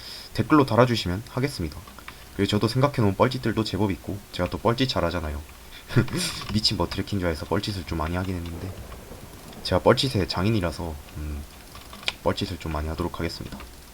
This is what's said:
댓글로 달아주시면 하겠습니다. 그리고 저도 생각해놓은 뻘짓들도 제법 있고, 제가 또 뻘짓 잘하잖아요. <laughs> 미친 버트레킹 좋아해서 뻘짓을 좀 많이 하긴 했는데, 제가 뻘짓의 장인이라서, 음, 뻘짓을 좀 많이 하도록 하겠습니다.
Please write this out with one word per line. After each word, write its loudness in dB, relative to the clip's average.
댓글로 6
달아주시면 2
하겠습니다. -4
그리고 2
저도 4
생각해놓은 4
뻘짓들도 2
제법 2
있고, -4
제가 0
또 -2
뻘짓 2
잘하잖아요. 0
<laughs> 2
미친 2
버트레킹 0
좋아해서 0
뻘짓을 0
좀 -2
많이 0
하긴 0
했는데, -6
제가 4
뻘짓의 6
장인이라서, 0
음, -6
뻘짓을 0
좀 -4
많이 0
하도록 -2
하겠습니다. -4